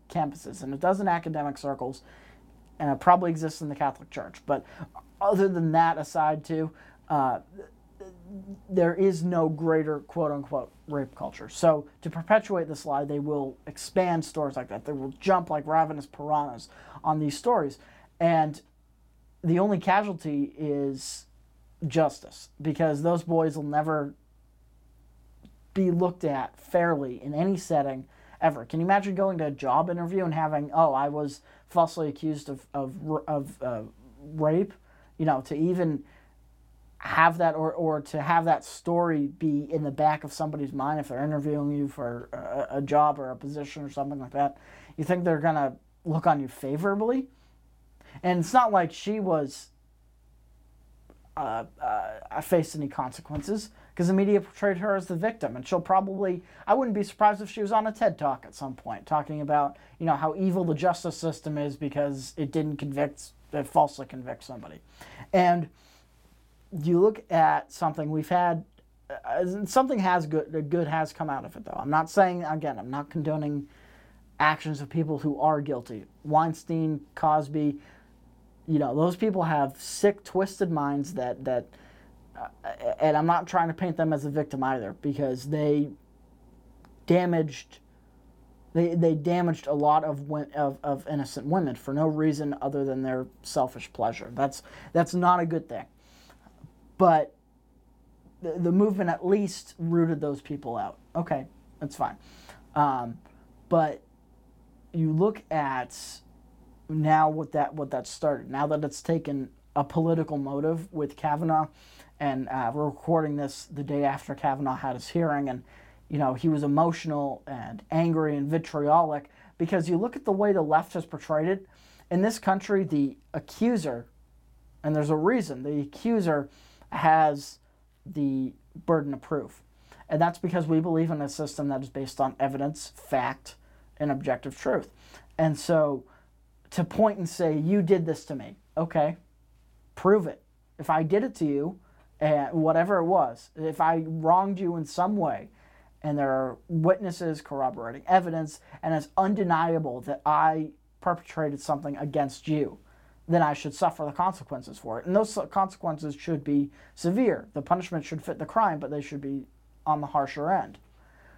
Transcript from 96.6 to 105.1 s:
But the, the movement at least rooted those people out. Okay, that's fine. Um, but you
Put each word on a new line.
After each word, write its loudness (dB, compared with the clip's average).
But 6
the, -6
the 0
movement 4
at -4
least 0
rooted 2
those -4
people -8
out. -8
Okay, -2
that's -10
fine. -4
Um, 0
but 2
you 2